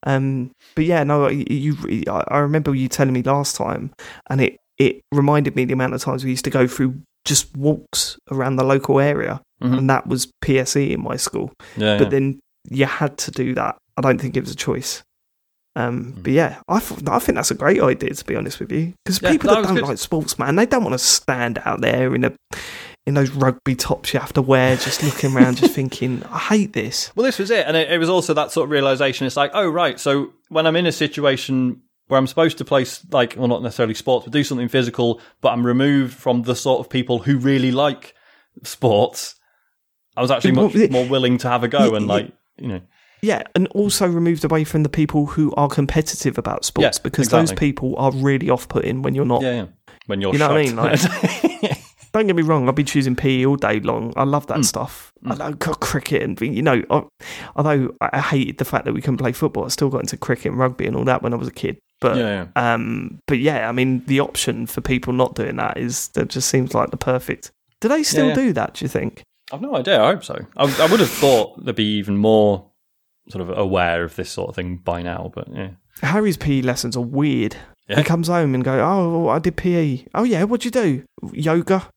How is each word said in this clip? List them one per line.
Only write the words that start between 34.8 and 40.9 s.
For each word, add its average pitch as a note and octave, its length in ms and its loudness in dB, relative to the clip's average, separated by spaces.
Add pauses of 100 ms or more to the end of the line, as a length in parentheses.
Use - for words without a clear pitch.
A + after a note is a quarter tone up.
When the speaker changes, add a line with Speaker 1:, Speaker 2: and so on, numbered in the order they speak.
Speaker 2:
but A#2+ 120 4
I'm A#2+ 120 0
removed C3 480 2
from B2 300 0
the A#2+ 120 -2
sort C3 260 0
of B2+ 80 -12
people B2 300 -2
who C#3 180 0
really C3 340 2
like C#3 420 -2 (500)
sports, - 720 0 (800)
I B2+ 60 -2
was B2 100 2
actually C3 220 4
Speaker 1:
Well, F#3+ 140 4
Speaker 2:
much - 80 0
Speaker 1:
it G#3+ 160 4